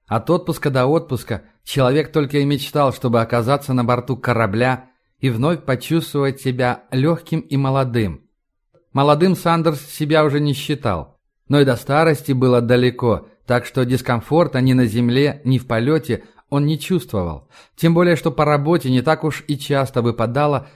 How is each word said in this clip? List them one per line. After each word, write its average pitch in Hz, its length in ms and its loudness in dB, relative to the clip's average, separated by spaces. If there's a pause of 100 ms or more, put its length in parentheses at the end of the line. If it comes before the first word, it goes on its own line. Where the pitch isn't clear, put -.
От 113 240 -2
отпуска 165 400 -2
до 131 160 2
отпуска 135 560 -2 (220)
человек 139 480 0
только 147 260 0
и 143 80 2
мечтал, 143 480 0
чтобы 117 260 0
оказаться 120 540 -2
на 123 100 2
борту 123 320 -2
корабля 117 680 -2 (340)
и 131 100 0
вновь 143 340 -2
почувствовать 139 760 -2
себя 123 500 -2
лёгким 160 500 -2
и - 160 -6
молодым. 127 640 0 (720)
Молодым 147 440 4
Сандерс 165 440 0
себя 156 440 0
уже 147 160 0
не 147 140 0
считал, 113 680 -6 (280)
но 143 120 4
и 139 40 6
до 131 120 2
старости 151 560 0
было 123 280 4
далеко, 123 680 2 (180)
так 123 200 0
что 127 180 -2
дискомфорта 131 760 0
ни 131 120 4
на 127 140 4
земле, 120 580 0
ни 127 140 2
в 127 80 -8
полёте 123 580 -2 (240)
он 143 160 0
не 151 140 -2
чувствовал. 95 720 -4 (260)
Тем 165 160 2
более, 175 240 4
что 156 140 -2
по 151 140 0
работе 147 460 0
не 127 120 2
так 156 220 0
уж 151 240 -6
и 143 100 -4
часто 135 420 -2
выпадало 120 760 -2